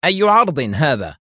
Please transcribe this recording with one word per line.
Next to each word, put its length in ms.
أي 160
عرض 380
هذا؟ 600